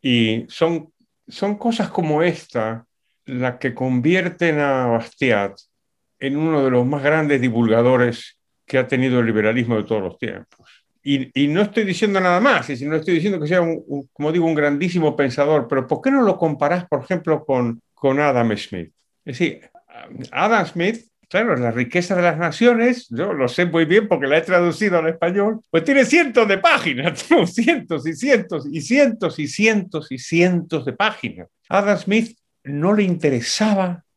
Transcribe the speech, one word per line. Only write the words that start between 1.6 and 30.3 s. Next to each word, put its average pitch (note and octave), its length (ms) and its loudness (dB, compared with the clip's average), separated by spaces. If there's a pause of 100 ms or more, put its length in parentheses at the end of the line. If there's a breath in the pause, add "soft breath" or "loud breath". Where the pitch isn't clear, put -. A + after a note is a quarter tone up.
como D#3 320 0
esta A#2 640 -4 (380)
las B2+ 320 -4
que B2 180 -6
convierten D#3 840 0
a C3+ 260 0
Bastiat A2+ 720 0 (640)
en C#3 160 -4
uno D#3 280 0
de C3 60 2
los B2 160 2
más C#3+ 160 -2
grandes D3 380 2
divulgadores A#2+ 960 2 (260)
que - 140 -2
ha B2+ 80 0
tenido B2+ 320 0
el A2+ 80 2
liberalismo A2+ 500 0
de G#2+ 60 -2
todos G#2 200 -4
los F2+ 160 -10
tiempos. - 680 -14 (160)
Y, C#3 320 -2
y C#3+ 140 2
no D#3+ 140 2
estoy G#3 200 0
diciendo G3 380 0
nada F3+ 180 2
más, A#3 240 2
es C3+ 160 -8
decir, C#3 100 -6
no D#3 60 -2
estoy D#3+ 200 0
diciendo F3 260 0
que D3+ 80 -4
sea, F3+ 120 2
un, E3 280 -2
un, C#3 240 -8
como D3 180 -4
digo, E3 160 0
un D#3+ 80 0
grandísimo D3+ 600 0
pensador, C#3 520 0
pero C3+ 200 -2
¿por - 120 -2
qué C4+ 120 0
no C4+ 100 2
lo F#3+ 160 2
comparás, D#3+ 480 0
por C3 160 -4
ejemplo, D#3 420 -2
con, A#2+ 360 -2 (120)
con C#3 280 0
Adam A#2+ 360 2
Smith? F2 360 -12 (320)
Es B2+ 160 -8
decir, - 280 -4 (640)
Adam G3+ 360 2
Smith, G3 420 -4 (200)
claro, G3+ 280 0
La B2 140 -2
riqueza B2+ 440 -2
de F3+ 80 0
las E3 160 2
naciones, A#3 720 0
yo D#3 220 -4
lo C3+ 160 0
sé F3 180 0
muy E3 180 2
bien G3+ 240 4
porque C#3+ 180 0
la D3 120 4
he E3+ 40 0
traducido F3+ 560 2
al D#3+ 100 0
español, G3+ 520 -2 (100)
pues E3 140 2
tiene C#4 200 4
cientos B3+ 440 4
de G3 100 2
páginas, F#3 680 0
<laughs> - 40 -2
¿no? D4 160 4
Cientos F#3 600 -2
y D#3+ 80 -4
cientos F#3+ 520 0
y D3+ 140 -6
cientos A3+ 580 0
y D3 100 -4
cientos G3+ 640 0
y C3 60 -10
cientos E3+ 680 0